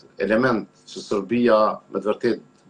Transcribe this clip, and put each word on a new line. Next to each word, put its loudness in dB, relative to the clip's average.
element 0
që -14
Serbia 2
me -6
të -4
vërtetë -4